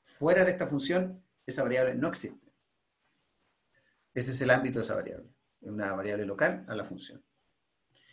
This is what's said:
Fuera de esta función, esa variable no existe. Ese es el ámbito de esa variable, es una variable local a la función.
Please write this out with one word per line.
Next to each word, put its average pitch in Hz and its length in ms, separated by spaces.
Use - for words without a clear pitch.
Fuera 180 400
de 180 80
esta 180 160
función, 170 560
esa 131 180
variable 127 320
no 127 140
existe. - 360
Ese 127 180
es 123 100
el 127 80
ámbito 123 300
de 107 60
esa - 100
variable, - 340
es 101 80
una 101 240
variable 104 320
local 147 420
a 113 80
la 101 80
función. - 400